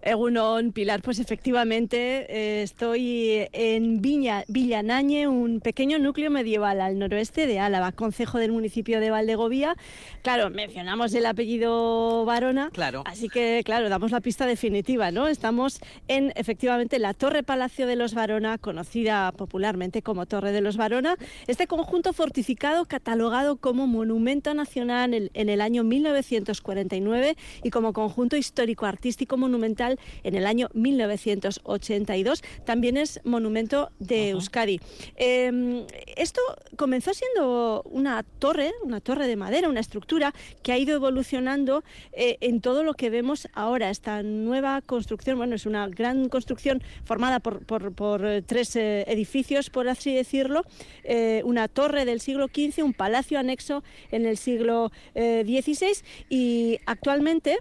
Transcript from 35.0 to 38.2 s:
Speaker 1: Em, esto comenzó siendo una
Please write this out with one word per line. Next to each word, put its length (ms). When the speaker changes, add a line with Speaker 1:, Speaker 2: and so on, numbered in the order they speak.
Speaker 1:
Em, 720
esto 240
comenzó 400
siendo 680
una 400